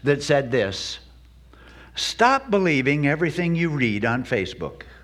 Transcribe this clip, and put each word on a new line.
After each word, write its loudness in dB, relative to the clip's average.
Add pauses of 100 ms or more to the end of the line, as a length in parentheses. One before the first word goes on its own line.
that 2
said 0
this, -2 (960)
"Stop 2
believing 2
everything 0
you 0
read 0
on 0
Facebook." -4 (200)